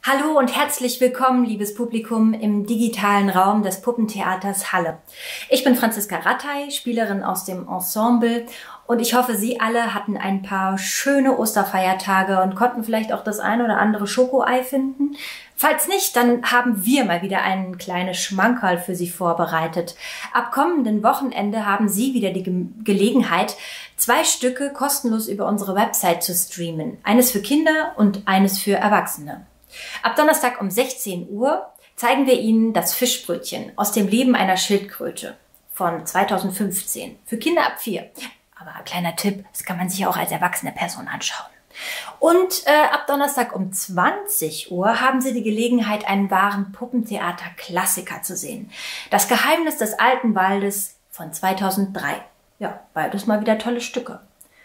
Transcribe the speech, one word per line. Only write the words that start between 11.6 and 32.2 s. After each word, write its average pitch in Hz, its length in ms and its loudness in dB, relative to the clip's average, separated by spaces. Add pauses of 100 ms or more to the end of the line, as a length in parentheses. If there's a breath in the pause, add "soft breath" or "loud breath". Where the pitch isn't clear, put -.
und 190 140 0
konnten 240 300 0
vielleicht 220 260 -2
auch - 140 -4
das 208 160 -4
ein 226 200 0
oder 220 160 2
andere 208 300 2
Schokoei 254 560 2
finden. 269 540 -2 (400 loud breath)
Falls 302 320 0
nicht, 381 260 0
dann 240 340 4
haben 240 360 2
wir 262 180 4
mal 175 180 0
wieder 190 200 -2
einen 185 360 -2
kleinen 180 360 -4
Schmankerl 196 640 0
für 175 180 -4
Sie 175 140 -4
vorbereitet. 165 880 -2 (360 loud breath)
Ab - 200 0
kommenden 269 500 2
Wochenende 226 640 0
haben 202 240 2
Sie 226 240 0
wieder 202 180 0
die 180 120 -4
Ge-, 180 240 -2 (180)
Gelegenheit, 196 720 2 (400 loud breath)
zwei 285 260 4
Stücke 262 480 0
kostenlos 247 560 0
über 202 180 -2
unsere 196 300 0
Website 185 480 2
zu 180 100 -4
streamen. 165 680 -4
Eines 247 280 6
für 196 100 0
Kinder 311 560 2
und 202 320 4
eines 190 300 4
für 196 160 0
Erwachsene. 175 680 0 (560 loud breath)
Ab - 140 0
Donnerstag 302 460 4
um 196 100 -2
sechzehn 196 580 -4
Uhr 247 380 -2 (280 soft breath)
zeigen 262 300 2